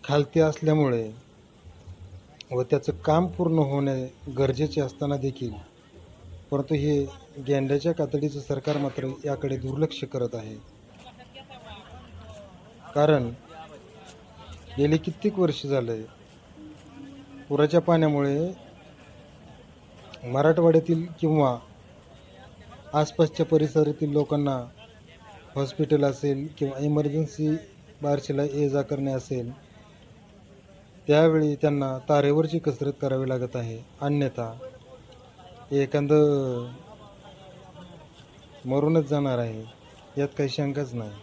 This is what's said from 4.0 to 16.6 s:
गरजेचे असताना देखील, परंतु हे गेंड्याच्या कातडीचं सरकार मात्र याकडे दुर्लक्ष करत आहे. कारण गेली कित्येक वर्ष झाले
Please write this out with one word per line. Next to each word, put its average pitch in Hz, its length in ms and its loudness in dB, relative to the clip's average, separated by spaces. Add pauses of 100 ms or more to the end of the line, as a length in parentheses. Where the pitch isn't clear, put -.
गरजेचे 139 420 0
असताना 143 360 -4
देखील, 127 340 -6 (1000)
परंतु 139 240 -2
हे 143 300 2 (440)
गेंड्याच्या 139 440 2
कातडीचं 143 480 -2
सरकार 139 380 -2
मात्र 135 280 -4 (180)
याकडे 135 320 -4
दुर्लक्ष 135 480 -4
करत 123 300 -4
आहे. 107 200 -10 (2500)
कारण 147 360 4 (1500)
गेली 151 180 2
कित्येक 190 420 -2
वर्ष 156 280 0
झाले 120 360 -2 (1500)